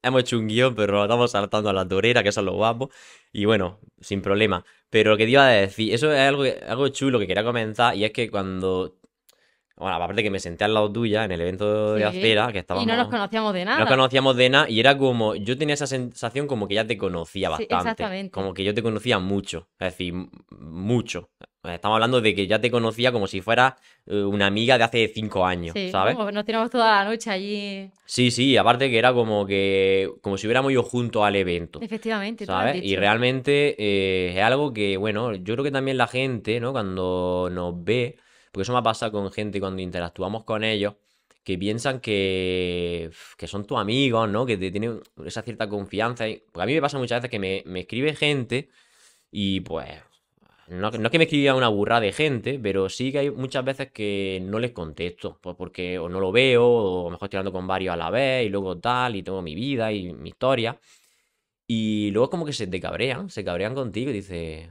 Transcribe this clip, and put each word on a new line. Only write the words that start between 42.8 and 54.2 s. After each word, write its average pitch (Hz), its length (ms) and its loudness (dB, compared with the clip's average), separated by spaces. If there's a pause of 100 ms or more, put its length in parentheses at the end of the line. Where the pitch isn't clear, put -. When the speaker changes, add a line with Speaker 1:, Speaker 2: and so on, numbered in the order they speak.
Speaker 1:
que 85 120 -12
son 101 180 -8
tus 131 120 -2
amigos, 113 500 2
¿no? 107 180 0
Que 117 100 0
te 92 140 -4
tienen 107 300 -6 (240)
esa 113 180 -10
cierta 110 260 -8
confianza. 107 600 -4
Y, 107 140 -10 (100)
porque 85 100 -6
a 95 40 0
mí 127 80 0
me 160 60 2
pasa 143 180 -2
muchas 120 200 -2
veces 123 120 -6
que 110 100 -6
me, 95 260 -4
me 92 140 -8
escribe 131 340 -4
gente 139 540 -2 (640)
y, 98 280 -2
pues... 80 280 -8 (800)
No, 92 220 -4
no 110 160 -4
es 113 60 0
que 165 60 4
me 160 60 6
escriba 143 300 2
una 127 140 4
burrada 107 340 2
de 98 100 0
gente, 139 500 -2
pero 95 260 0
sí 131 240 -4
que 143 80 0
hay 143 100 0
muchas 131 340 -6
veces 135 280 -6
que 98 520 -4